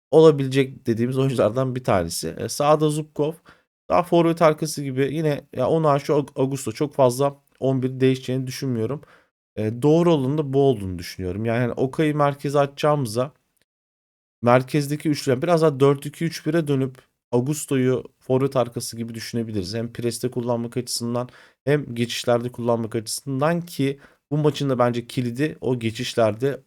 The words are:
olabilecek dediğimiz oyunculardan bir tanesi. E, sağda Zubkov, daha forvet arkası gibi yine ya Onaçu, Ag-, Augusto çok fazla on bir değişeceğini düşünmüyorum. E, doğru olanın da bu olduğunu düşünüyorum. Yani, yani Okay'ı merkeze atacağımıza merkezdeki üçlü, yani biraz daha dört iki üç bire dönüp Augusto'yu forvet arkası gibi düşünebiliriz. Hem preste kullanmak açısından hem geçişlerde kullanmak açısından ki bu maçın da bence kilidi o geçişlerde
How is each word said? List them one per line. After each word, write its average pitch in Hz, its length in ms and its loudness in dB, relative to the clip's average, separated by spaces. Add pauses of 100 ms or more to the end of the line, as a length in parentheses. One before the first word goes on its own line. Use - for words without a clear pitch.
(120)
olabilecek 139 760 4
dediğimiz 120 320 0
oyunculardan 127 580 0
bir 127 80 -6
tanesi. 85 540 -2
E, 113 120 -6
sağda 151 400 2
Zubkov, 151 440 -4 (560)
daha 175 140 2
forvet 170 380 2
arkası 156 420 2
gibi 135 320 -2
yine 156 260 -2 (140)
ya 123 140 0
Onaçu, 151 440 2
Ag-, 139 180 0 (100)
Augusto 135 300 -4
çok 147 220 -4
fazla 135 420 2 (240)
on 131 240 0
bir 131 160 -4
değişeceğini 131 480 0
düşünmüyorum. 127 540 -4 (540)
E, 110 260 -4
doğru 165 320 6
olanın 139 240 0
da 143 160 -4
bu 139 80 4
olduğunu 101 380 2
düşünüyorum. 92 460 -6
Yani, 117 160 0
yani 117 120 -2
Okay'ı 147 420 0
merkeze 143 440 0
atacağımıza 139 720 0 (1080)
merkezdeki 139 680 2
üçlü, 139 220 0
yani 123 100 0
biraz 170 200 2
daha 151 180 2
dört 139 260 4
iki 151 200 -6
üç - 200 -6
bire 156 220 0
dönüp 131 300 -2 (340)
Augusto'yu 131 720 0 (160)
forvet 131 360 0
arkası 120 420 -2
gibi 117 160 -8
düşünebiliriz. 110 600 -6
Hem 117 180 -6
preste 120 380 -4
kullanmak 120 460 -4
açısından 120 520 -6 (360)
hem 131 300 0
geçişlerde 120 560 -2
kullanmak 117 440 -2
açısından 139 640 -4
ki 139 380 -4 (320)
bu 147 60 -2
maçın 147 320 0
da 123 100 0
bence 120 280 0
kilidi 127 540 -4
o 127 180 -2
geçişlerde 113 880 -2